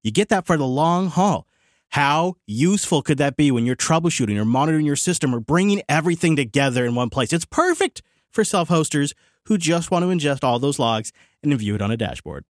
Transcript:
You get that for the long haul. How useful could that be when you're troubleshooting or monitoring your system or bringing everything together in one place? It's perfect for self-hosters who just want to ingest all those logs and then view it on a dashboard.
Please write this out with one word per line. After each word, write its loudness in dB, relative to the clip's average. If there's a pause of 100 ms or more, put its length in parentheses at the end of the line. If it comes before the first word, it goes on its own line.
You -2
get 0
that 0
for 2
the 0
long 0
haul. 0 (440)
How 0 (140)
useful 0
could 0
that 0
be 4
when 0
you're 0
troubleshooting 0
or 0
monitoring 2
your 0
system -2
or -2
bringing 2
everything 0
together 0
in 0
one 0
place? -2
It's -2
perfect -2 (300)
for 0
self-hosters 0 (300)
who 0
just -2
want 0
to 0
ingest -2
all 2
those -2
logs 0 (320)
and 0
then 0
view -2
it -4
on 0
a -2
dashboard. -8